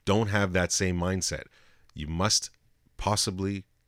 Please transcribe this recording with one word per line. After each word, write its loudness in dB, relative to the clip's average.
don't 4
have 2
that 2
same 0
mindset. -2
You -10
must 0
possibly -2